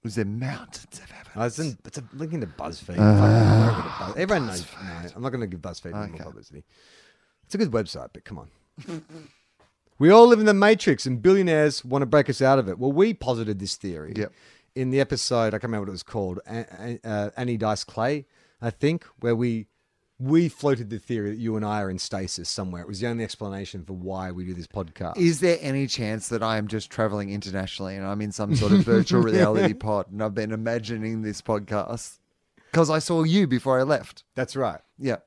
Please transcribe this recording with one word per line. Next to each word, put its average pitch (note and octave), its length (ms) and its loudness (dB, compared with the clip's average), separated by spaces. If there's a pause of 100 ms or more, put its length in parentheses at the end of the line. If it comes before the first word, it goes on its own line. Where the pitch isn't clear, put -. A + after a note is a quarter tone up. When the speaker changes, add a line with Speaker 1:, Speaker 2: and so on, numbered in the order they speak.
Speaker 1:
Was A2 120 -8
there A2+ 100 -2
mountains A#2 720 -10
of - 120 -20
evidence? - 240 -20
Speaker 2:
Oh, A2 100 -4
it's, A#2+ 140 -6
in, D3 260 -6
it's - 140 -16
a C3 40 -14 (120)
link D#3 180 -10
into C3+ 140 -6
BuzzFeed. E2 500 -10
Speaker 1:
Uh, G#2+ 720 8 (120)
Speaker 2:
Fucking - 80 -8 (160)
Buzz-, A2 100 -8
everyone F3 300 0
knows. F#2 180 -6
Speaker 1:
BuzzFeed. E2+ 380 -14
Speaker 2:
No, F2 120 -12
I'm - 60 -12
not C3 100 -4
gonna A#2+ 140 -4
give F2+ 140 -10
BuzzFeed F2 340 -12
any - 0 -
more G2+ 220 -10
Speaker 1:
Okay. D#2+ 80 -14
Speaker 2:
publicity. C#2+ 400 -20 (800)
It's - 80 -18
a G3 60 -4
good G3+ 100 2
website, G2+ 420 -4
but - 140 -20
come G2 140 -14
on. A#1 100 -20 (380)
<laughs> E3 160 -12 (960)
We D3+ 100 6
all A3+ 160 12
live A#3+ 140 8
in G#3+ 80 4
the G#3+ 80 6
Matrix, G3 500 4
and B2+ 160 -4
billionaires E3 640 4
wanna C3+ 220 -2
break D3 240 4
us C3 100 -2
out C3+ 160 6
of A#2 100 0
it. F#2 120 -6
Well, B2+ 120 0
we G3 220 4
posited A2+ 460 -4
this G2 160 -8
theory E2 400 -10
Speaker 1:
Yep. G#2 180 -6 (400)
Speaker 2:
in C3 160 -4
the C3+ 100 2
episode, B2 500 0
I G#2 100 -4
can't A#2+ 60 -10
remember A2 180 -4
what G2 60 -8
it - 20 -10
was F2+ 100 -12
called, F#2+ 460 -6
A-, A2+ 180 -10 (140)
A-, A#2 280 -10
uh, G#2 300 -4
Annie B2 200 -4
Dice G#2+ 260 -2
Clay, C3+ 420 -4 (340)
I A#2 120 -4
think, D#3 340 -2 (140)
where A#2 160 0
we, A2+ 320 -2 (500)
we D3+ 320 2
floated A#2+ 400 -2
the A2 80 -8
theory G#2 320 -4
that G#2+ 80 -6
you A2+ 180 -4
and G#2+ 80 -2
I G#2+ 200 -2
are F#2+ 80 -4
in F#2 80 -6
stasis F#2 500 -8
somewhere. F2+ 320 -8
It E2 60 -14
was G2 120 -10
the A#2 80 -4
only A#2 160 -4
explanation G2 640 -10
for F#2+ 80 -12
why F#2 380 -8
we F2+ 120 -10
do F2+ 120 -8
this E2+ 120 -12
podcast. E2+ 500 -8
Speaker 1:
Is E3+ 220 2
there E3+ 220 2
any C#3 240 -2
chance A2 440 -6
that A2+ 120 -4
I A2+ 160 0
am G#2 100 -4
just G#2 220 -8
traveling G#2 420 -4
internationally F#2+ 640 -8
and G2 100 -10
I'm G2+ 160 -6
in G#2 100 -6
some G#2 240 -4
sort G#2 160 2
of G2+ 100 6
virtual G#2+ 400 4
Speaker 2:
<laughs> - 20 4
Speaker 1:
reality A2 520 4
pod G#2 360 -4
and G#2 120 -6
I've G#2+ 120 -4
been G#2+ 160 -4
imagining A2+ 720 -4
this G#2+ 220 -6
podcast? G#2+ 760 -6 (540)
'Cause D#3 180 4
I D#3 100 2
saw E3 240 0
you F3 240 4
before B2+ 320 2
I C3 40 2
left. C3 400 -2 (120)
Speaker 2:
That's C3 200 -6
right. A2 240 -4 (180)
Speaker 1:
Yeah. C3 300 -4